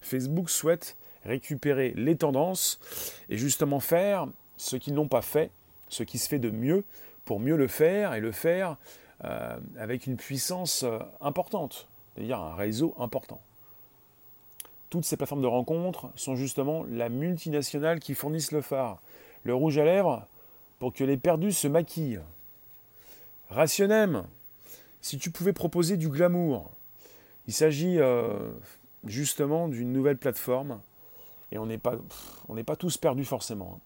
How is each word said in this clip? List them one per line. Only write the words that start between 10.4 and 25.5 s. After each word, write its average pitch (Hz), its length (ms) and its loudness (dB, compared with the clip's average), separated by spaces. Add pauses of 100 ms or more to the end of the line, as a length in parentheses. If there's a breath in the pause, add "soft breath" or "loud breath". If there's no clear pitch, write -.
euh, 113 160 0 (220)
importante, 151 680 -4 (260)
c'est-à-dire 113 260 -4
un 80 140 -6
réseau 107 460 0
important. 120 420 -6 (1500 loud breath)
Toutes 170 140 -2
ces 151 120 -2
plateformes 143 240 -2
de 127 60 4
rencontres 156 680 0
sont 131 200 -4
justement 139 480 -2
la 117 260 -4
multinationale 156 880 -2
qui 143 140 -6
fournissent 151 380 -4
le 151 100 0
fard, 127 400 -2 (420 loud breath)
le 120 120 0
rouge 147 240 4
à 190 40 6
lèvres 165 440 4 (500 loud breath)
pour 123 160 -4
que - 100 -2
les 135 140 4
perdus 170 360 2
se 151 140 0
maquillent. 143 540 0 (1300 loud breath)
Rationem, 165 760 4 (760 loud breath)
si - 160 -6
tu 165 140 -6
pouvais 175 220 0